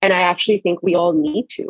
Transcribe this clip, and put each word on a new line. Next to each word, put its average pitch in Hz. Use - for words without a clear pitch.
And 196
I 185
actually 180
think 175
we 175
all 175
need 156
to, -